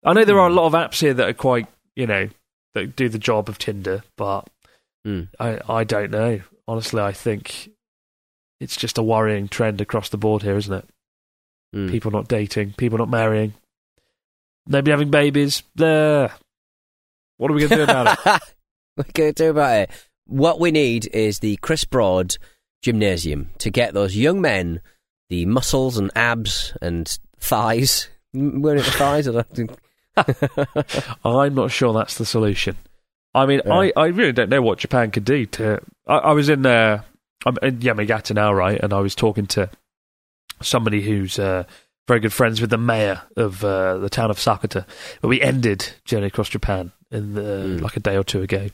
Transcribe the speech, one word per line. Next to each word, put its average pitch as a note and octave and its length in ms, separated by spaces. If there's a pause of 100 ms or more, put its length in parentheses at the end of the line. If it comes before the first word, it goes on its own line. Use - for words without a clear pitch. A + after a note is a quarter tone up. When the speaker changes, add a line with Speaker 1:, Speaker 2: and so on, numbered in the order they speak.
Speaker 1:
I D#3+ 120
know A3 100
there G3+ 160
are F3+ 80
a - 20
Speaker 2:
Hmm. F3 60
Speaker 1:
lot E3 100
of D3+ 60
apps D#3+ 280
here C#3+ 140
that A#2+ 140
are A#2+ 60
quite, A#2+ 320 (280)
you B2+ 120
know, G2+ 240 (440)
that G#2 220
do C3 120
the A2 100
job G#2+ 300
of G#2 100
Tinder, G2 440 (140)
but G2 320 (560)
Speaker 2:
Hmm. G2 180 (160)
Speaker 1:
I, A2+ 300
I A2+ 160
don't G#2 260
know. G#2+ 300 (260)
Honestly, A2+ 360
I G2+ 100
think - 580 (880)
it's - 160
just - 220
a A2+ 40
worrying A2 460
trend G#2+ 320
across G#2 280
the - 100
board G#2+ 240
here, G2+ 140
isn't G2+ 180
it? - 140 (840)
Speaker 2:
Hmm. G2 160
Speaker 1:
People G#2+ 220
not G#2 180
dating, G#2 480
people A2+ 220
not A2+ 100
marrying, A2 460 (1120)
nobody C#3+ 240
having D3 200
babies. C#3+ 520 (140)
There. D3+ 560 (1040)
What C#3 120
are D3+ 40
we D3 120
gonna - 100
do D#3 80
about C3 420
it? F#3+ 200
Speaker 2:
<laughs> - 60 (420)
What C#3+ 120
are - 20
we - 60
gonna D3+ 180
do D#3+ 180
about C#3+ 260
it? G2 140 (360)
What C#3+ 340
we F3 120
need A#2+ 420
is G#2+ 240
the G#2+ 180
Chris - 280
Broad F#2 520 (460)
Gymnasium F2 760
to G#2+ 120
get A#2+ 240
those G2+ 220
young D#3+ 240
men F#2 400 (500)
the F2 160
muscles B2+ 500
and G2 180
abs A#2 680
and E2+ 360 (220)
thighs. A#2 680 (260)
M-, C#3 260
were D3 160
it C3+ 80
the C#3+ 60
thighs? C#3+ 360
I B2 60
don't A#2 220
think. A#2 160 (440)
<laughs> - 1120
Speaker 1:
I'm C#3 300
not B2+ 160
sure A#2 220
that's A2 260
the A2+ 80
solution. G#2 500 (580)
I C3+ 120
mean, C#3 180
Speaker 2:
Yeah. C3+ 100
Speaker 1:
I, F#3+ 220
I D#3 120
really F3 240
don't A#2 180
know C3+ 120
what G#2+ 160
Japan A#2+ 320
could G#2 140
do B2+ 220
to. G#2+ 340 (260)
I, D3+ 120
I D#3 140
was D3 160
in, C#3 180
uh, A2 360 (440)
I'm B2 160
in C3 160
Yamagata G#2+ 560
now, G#2 180
right? F#2+ 280
And G2+ 120
I G2 80
was G2 140
talking G#2 340
to F#2+ 220 (880)
somebody G#2+ 420
who's, G2+ 360
uh, F#2+ 260 (440)
very A#2+ 120
good G#2+ 120
friends A2+ 280
with A2+ 100
the A2+ 80
mayor A2 440 (140)
of, G2+ 280
uh, F#2+ 340
the G2 120
town A2+ 200
of G2+ 80
Sakata. G2+ 460 (360)
But - 80
we E3 120
ended B2 480 (160)
Journey G#2 220
Across G2+ 240
Japan F#2 420 (180)
in G#2 240
the, G#2 80 (360)
Speaker 2:
Mm. - 20
Speaker 1:
like, G#2+ 160
a G#2+ 40
day G2 160
or G2 80
two F#2+ 180
ago G2 320